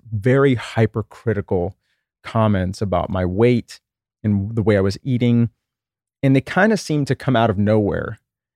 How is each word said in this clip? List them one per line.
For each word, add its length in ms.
very 440
hypercritical 1200
comments 580
about 280
my 160
weight 540
and 320
the 80
way 140
I 40
was 220
eating. 460
And 140
they 60
kinda 360
seemed 300
to 80
come 200
out 140
of 80
nowhere. 640